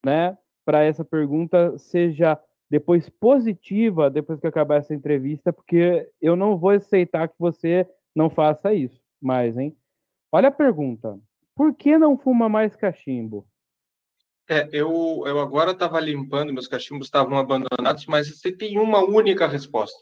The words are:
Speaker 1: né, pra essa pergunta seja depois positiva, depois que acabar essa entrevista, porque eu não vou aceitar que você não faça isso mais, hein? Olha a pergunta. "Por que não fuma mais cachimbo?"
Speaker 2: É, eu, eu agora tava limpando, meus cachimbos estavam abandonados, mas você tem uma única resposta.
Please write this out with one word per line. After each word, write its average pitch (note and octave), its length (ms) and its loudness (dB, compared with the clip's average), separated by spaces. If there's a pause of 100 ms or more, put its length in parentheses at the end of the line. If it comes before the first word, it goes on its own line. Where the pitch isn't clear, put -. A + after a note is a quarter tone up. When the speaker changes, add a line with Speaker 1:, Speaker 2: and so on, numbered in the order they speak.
Speaker 1:
né, E3 320 0 (280)
pra D3+ 180 2
essa D#3 220 0
pergunta D#3 720 0
seja D#3+ 580 0 (320)
depois D#3 400 0
positiva, G#3+ 1000 2
depois D3+ 300 -6
que - 80 -4
acabar D3+ 300 0
essa D3 160 -4
entrevista, D3 580 -4
porque E3+ 580 0 (100)
eu E3 140 2
não G3 240 0
vou F3+ 120 2
aceitar F3+ 580 0
que - 100 -14
você E3+ 480 0 (300)
não D#3 120 2
faça D#3 460 0
isso C3+ 260 -6 (220)
mais, B2 340 -2
hein? C#3+ 200 -6 (560)
Olha G3+ 160 4
a C#4 40 2
pergunta. C#3 640 -2 (380)
"Por D4+ 200 2
que D4 220 2
não D4+ 220 4
fuma A#3 300 0
mais G#3+ 260 0
cachimbo?" A#2 720 -8 (1000)
Speaker 2:
É, D3 240 -2
eu, D#3+ 540 -2
eu C#3+ 140 -2
agora D3 340 0
tava E3 260 -2
limpando, C#3+ 520 -6
meus B2+ 160 -10
cachimbos C3+ 380 -10
estavam C3+ 320 0
abandonados, C3 680 -2
mas D3 240 -2
você F#3 260 -8
tem G#3 240 -6
uma A3 240 2
única G3 440 2
resposta. C3+ 560 -6